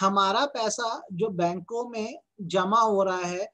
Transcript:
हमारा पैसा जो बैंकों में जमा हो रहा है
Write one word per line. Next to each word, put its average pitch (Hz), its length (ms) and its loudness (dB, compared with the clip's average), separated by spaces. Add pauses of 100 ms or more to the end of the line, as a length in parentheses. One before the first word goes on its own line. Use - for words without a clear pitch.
हमारा 196 480 4
पैसा 226 520 -2 (120)
जो 190 180 -2
बैंकों 180 580 -2
में 233 300 -8 (300)
जमा 190 320 2
हो 208 220 4
रहा 180 240 0
है 180 280 -4